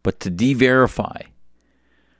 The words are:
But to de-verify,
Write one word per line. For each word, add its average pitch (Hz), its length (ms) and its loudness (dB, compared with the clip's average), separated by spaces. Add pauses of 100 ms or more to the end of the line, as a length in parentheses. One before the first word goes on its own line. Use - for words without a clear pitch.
But - 180 -4
to 101 100 -8
de-verify, 127 920 0 (1000)